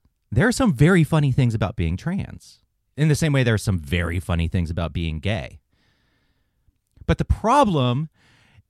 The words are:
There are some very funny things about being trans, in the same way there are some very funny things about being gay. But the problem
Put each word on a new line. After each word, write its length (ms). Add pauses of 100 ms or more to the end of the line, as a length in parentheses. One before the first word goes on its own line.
(320)
There 160
are 60
some 200
very 300
funny 280
things 220
about 220
being 220
trans, 640 (380)
in 100
the 80
same 180
way 100
there 100
are 60
some 180
very 420
funny 280
things 240
about 220
being 260
gay. 400 (1500)
But 120
the 80
problem 840 (600)